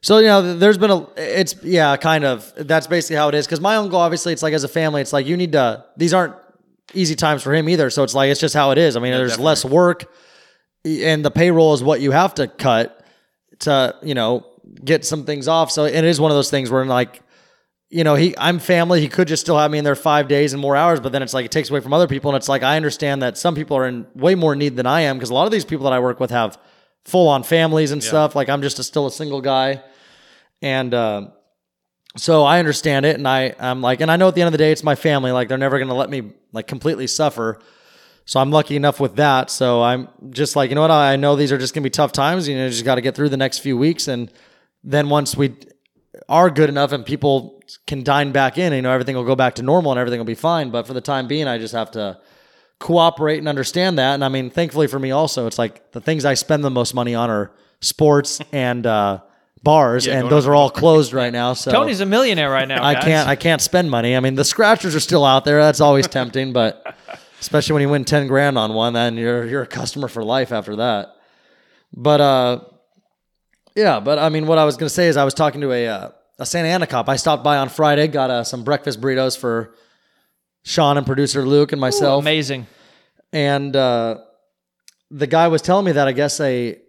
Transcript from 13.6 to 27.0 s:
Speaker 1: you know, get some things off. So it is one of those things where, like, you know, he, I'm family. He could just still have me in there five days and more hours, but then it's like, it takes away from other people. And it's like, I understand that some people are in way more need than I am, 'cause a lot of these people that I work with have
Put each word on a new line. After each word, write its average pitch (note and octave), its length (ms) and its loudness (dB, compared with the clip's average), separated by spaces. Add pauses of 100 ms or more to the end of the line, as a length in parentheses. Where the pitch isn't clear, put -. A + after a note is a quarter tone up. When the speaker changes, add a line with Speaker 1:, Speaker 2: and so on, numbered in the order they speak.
Speaker 1:
you D3+ 120 -6
know, A#2+ 300 -2 (380)
get D3 220 0
some D3 200 -6
things C#3+ 220 -6
off. E3 240 2
So D3+ 140 0
it D3+ 180 0
is D#3+ 160 2
one D#3 120 4
of D3 60 2
those C#3 120 0
things C3 220 -2
where, C3 140 0
like, B2 360 -2 (680)
you E3 140 -2
know, D3+ 120 4
he, D#3+ 220 2
I'm E3+ 220 -2
family. F3 400 2
He D3+ 80 0
could F3+ 200 0
just D3+ 140 -4
still E3 160 0
have D3+ 140 2
me D3+ 60 -2
in D3 80 -2
there C#3+ 100 2
five D3 320 0
days C#3+ 260 0
and C#3 80 -8
more C#3 140 0
hours, D#3+ 240 2
but B2 120 -6
then C3+ 120 -2
it's A#2+ 100 -10
like, B2+ 120 -4
it - 60 -12
takes D#3 180 -4
away C#3 100 -2
from C3 140 -4
other E3+ 140 4
people. C#3 220 -4
And C#3 60 0
it's C3+ 140 -4
like, C3+ 120 0
I C3+ 140 0
understand C#3+ 460 -4
that A#2+ 160 -4
some E3+ 180 -2
people D3 220 -4
are C3 100 0
in B2 180 -8 (100)
way E3+ 200 2
more D#3+ 200 2
need C#3+ 200 -2
than B2+ 100 -2
I D3 160 2
am, C#3 180 -2
'cause B2 100 -8
a A#2+ 40 -6
lot D3 120 2
of G#3+ 60 0
these G#3+ 140 -2
people C#3 200 -6
that C3 80 2
I B2+ 60 2
work B2 200 -2
with B2+ 120 -2
have A#2 260 -2 (480)